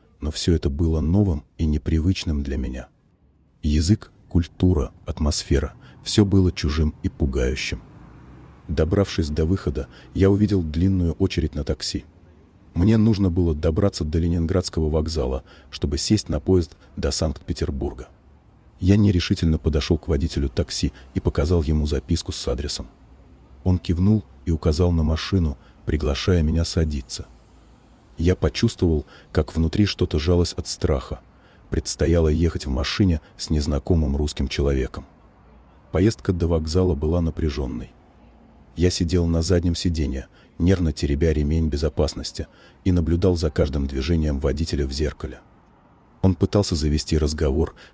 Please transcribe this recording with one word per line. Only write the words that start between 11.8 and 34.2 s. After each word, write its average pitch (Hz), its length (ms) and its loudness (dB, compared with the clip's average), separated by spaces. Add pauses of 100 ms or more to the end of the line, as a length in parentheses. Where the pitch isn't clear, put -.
Мне 107 240 4
нужно 101 320 4
было 85 260 0
добраться 85 500 0
до 78 140 -2
Ленинградского 85 680 -2
вокзала, 78 540 -2 (260)
чтобы 76 280 -4
сесть - 320 0
на 78 100 -2
поезд 90 380 0 (180)
до 71 160 -2
Санкт-Петербурга. - 960 -6 (720)
Я 95 160 6
нерешительно 87 640 2
подошёл 76 400 0
к - 100 -8
водителю 71 420 -2
такси - 440 -4 (220)
и 95 40 -2
показал 82 440 0
ему 76 240 0
записку 73 440 -4
с - 160 -8
адресом. 73 400 -6 (760)
Он 90 140 2
кивнул 95 460 2 (220)
и 85 60 -2
указал 82 400 2
на 82 120 2
машину, 78 540 0 (280)
приглашая 78 580 0
меня 80 200 2
садиться. 78 640 -4 (920)
Я 82 180 2
почувствовал, 82 680 0 (260)
как - 240 -2
внутри 82 300 2
что-то 87 340 -2
сжалось 87 340 2
от - 140 -8
страха. - 520 -4 (500)
Предстояло 85 600 2
ехать 82 380 0
в - 20 -4
машине 76 500 0 (180)
с - 120 -10
незнакомым 73 640 0
русским 71 320 -2